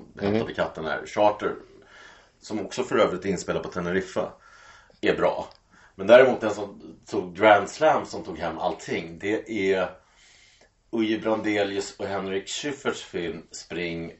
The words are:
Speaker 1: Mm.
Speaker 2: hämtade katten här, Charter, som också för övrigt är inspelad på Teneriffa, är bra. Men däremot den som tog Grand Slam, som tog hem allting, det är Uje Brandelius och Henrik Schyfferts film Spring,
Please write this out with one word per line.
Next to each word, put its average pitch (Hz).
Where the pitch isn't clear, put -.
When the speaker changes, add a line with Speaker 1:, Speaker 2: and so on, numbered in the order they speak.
Speaker 1:
Mm. 101
Speaker 2:
hämtade 110
katten 80
här, 73
Charter, 104
som 107
också -
för 123
övrigt 90
är 98
inspelad 85
på -
Teneriffa, 90
är -
bra. 85
Men 95
däremot 120
den 110
som 101
tog 90
Grand 101
Slam, 147
som 98
tog 87
hem 82
allting, 82
det 98
är 90
Uje 110
Brandelius 101
och 101
Henrik 95
Schyfferts -
film 82
Spring, 85